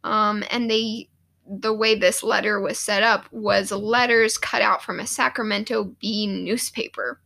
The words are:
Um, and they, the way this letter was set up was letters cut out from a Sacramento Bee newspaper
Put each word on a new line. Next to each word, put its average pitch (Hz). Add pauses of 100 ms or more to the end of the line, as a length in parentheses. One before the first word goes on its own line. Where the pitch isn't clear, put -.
Um, 214
and 233
they, 220 (380)
the 208
way 220
this 190
letter 214
was 196
set 202
up 220
was 202
letters 226
cut -
out 214
from 208
a 226
Sacramento 220 (140)
Bee 214
newspaper 185